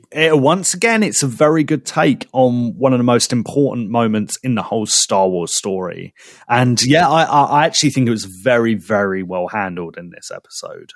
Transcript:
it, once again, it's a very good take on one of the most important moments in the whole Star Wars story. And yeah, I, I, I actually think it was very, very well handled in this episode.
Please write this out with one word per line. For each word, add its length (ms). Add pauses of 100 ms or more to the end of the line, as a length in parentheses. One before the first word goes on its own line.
(120)
it, 260
once 380
again, 260
it's 220
a 40
very 360
good 200
take 480
on 460
one 160
of 60
the 40
most 300
important 560
moments 540
in 100
the 80
whole 240
Star 420
Wars 240
story. 600 (340)
And 360
yeah, 260
I, 140
I, 200
I 220
actually 240
think 180
it 40
was 140
very, 500
very 480
well 240
handled 500
in 140
this 220
episode. 640